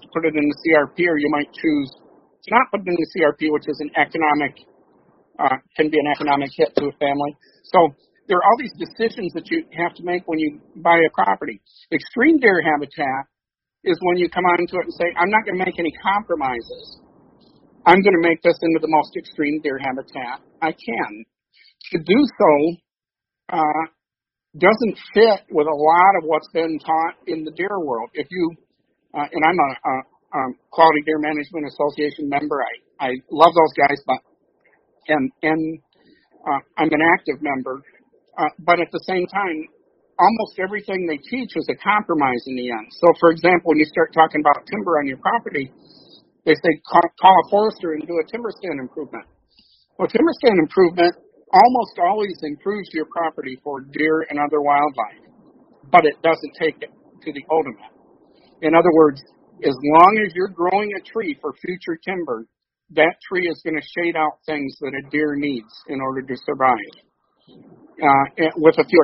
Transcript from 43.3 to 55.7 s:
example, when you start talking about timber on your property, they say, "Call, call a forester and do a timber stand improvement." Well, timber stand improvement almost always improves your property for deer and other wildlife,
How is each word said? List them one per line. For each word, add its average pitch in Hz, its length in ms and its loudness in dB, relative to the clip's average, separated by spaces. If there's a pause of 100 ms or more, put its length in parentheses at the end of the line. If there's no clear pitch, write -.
example, 170 420 2
when 151 60 2
you 151 80 2
start - 260 -2
talking 156 300 2
about 147 240 0
timber 190 320 -2
on 143 80 -2
your 135 120 -8
property, 190 540 -4 (720)
they 160 100 4
say, 165 180 0 (120)
"Call, 170 200 2 (160)
call 190 160 8 (100)
a - 20 -20
forester 202 440 -2
and 151 140 -8
do 170 140 -6
a 156 80 -8
timber 233 240 -10
stand 151 280 -10
improvement." 127 440 -14 (720)
Well, 185 100 -2
timber 311 240 2 (120)
stand 214 140 4
improvement 175 580 2 (320)
almost 233 500 4
always 190 440 -2
improves 185 500 -8
your 156 140 -6
property 156 580 -8
for 139 160 -10
deer 156 480 -2
and 147 100 -8
other 147 220 -2
wildlife, 143 720 -2 (580)